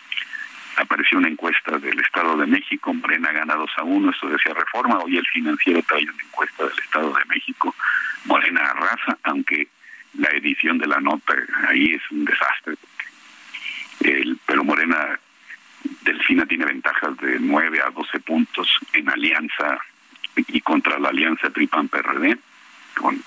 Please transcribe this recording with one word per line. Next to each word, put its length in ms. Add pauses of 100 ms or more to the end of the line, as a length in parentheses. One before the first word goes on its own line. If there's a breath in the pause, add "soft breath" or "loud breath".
(760 loud breath)
apareció 420
una 100
encuesta 480
del 220
Estado 380
de 100
México, 440
Morena 400
gana 220
dos 240
a 60
uno, 260
eso 180
decía 280
Reforma. 420
Hoy 200
el 100
Financiero 560
trae 200
una 200
encuesta 400
del 160
Estado 340
de 120
México, 500 (500 loud breath)
Morena 360
arrasa, 640
aunque 440 (500 loud breath)
la 120
edición 480
de 100
la 120
nota 340 (360)
ahí 240
es 80 (100)
un 120
desastre, 520
porque 1400
el, 340
pero 180
Morena, 560 (840 loud breath)
Delfina 440
tiene 200
ventajas 520
de 220
nueve 420
a 80
doce 300
puntos 500 (240)
en 160
alianza 720 (560)
y 260
contra 380
la 100
alianza 400
tri 180
pan 200
P 100
R 220
D, 180 (580)
con, 320